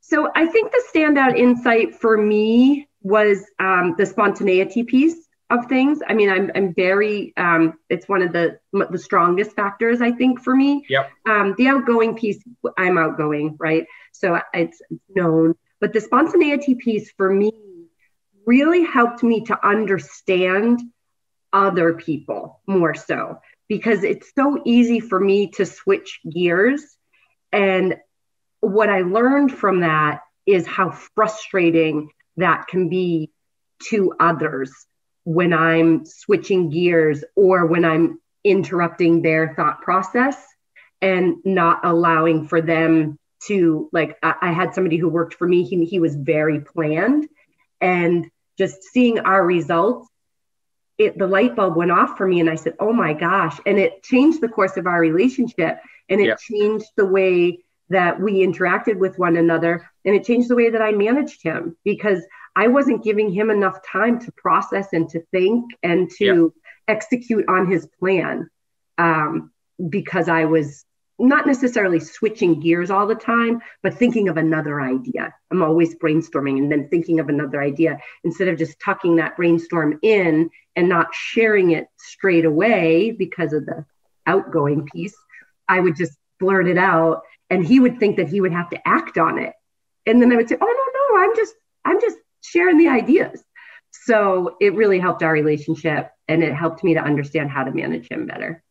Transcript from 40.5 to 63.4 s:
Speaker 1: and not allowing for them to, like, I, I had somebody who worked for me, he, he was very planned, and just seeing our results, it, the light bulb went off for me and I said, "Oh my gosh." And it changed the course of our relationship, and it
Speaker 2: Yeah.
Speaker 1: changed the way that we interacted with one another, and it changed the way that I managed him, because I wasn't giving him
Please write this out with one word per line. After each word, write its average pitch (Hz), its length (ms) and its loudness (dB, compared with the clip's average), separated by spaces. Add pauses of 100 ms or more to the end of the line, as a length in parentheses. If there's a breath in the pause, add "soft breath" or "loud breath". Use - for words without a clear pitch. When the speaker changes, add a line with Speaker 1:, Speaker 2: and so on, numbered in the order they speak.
Speaker 1:
and 180 440 0
not 175 400 0
allowing 165 640 2
for 165 120 0
them 160 560 0 (300)
to, 165 460 0
like, 156 320 -2
I, 160 160 0
I 175 120 -2
had 170 220 -4
somebody 180 220 -2
who 170 120 0
worked 165 260 -4
for 180 120 -4
me, 175 160 2
he, 175 220 -2
he 175 160 -4
was 156 160 -2
very 151 440 -2
planned, 170 680 -2 (520)
and 175 480 0 (280)
just - 260 -6 (100)
seeing 240 280 2
our 185 260 2
results, 175 600 -2 (880)
it, 208 200 0
the 185 120 -2
light 214 260 2
bulb 185 220 0
went 175 160 0
off 196 240 0
for 196 100 -2
me 175 140 2
and 165 100 2
I 160 60 -6
said, 165 240 -6
"Oh 214 120 0
my 185 200 0
gosh." 170 540 -2
And 202 120 2
it - 240 -2
changed 294 380 2
the 233 80 -2
course 190 280 -2
of 180 120 -4
our 175 100 0
relationship, 175 800 0 (300 loud breath)
and 196 120 2
it 196 60 4
Speaker 2:
Yeah. 214 140 0
Speaker 1:
changed 208 560 -2
the 202 100 2
way 180 560 2 (280)
that 180 300 0
we 190 260 2
interacted 180 520 -2
with 185 200 -4
one 175 180 2
another, 170 520 0 (160)
and 196 100 2
it 190 80 2
changed 240 260 0
the 247 80 2
way 233 120 2
that 226 140 0
I 214 100 0
managed 220 500 -2
him, 170 320 -6 (100)
because 202 360 -2 (340 loud breath)
I 202 120 2
wasn't 247 360 2
giving 214 300 0
him 214 160 0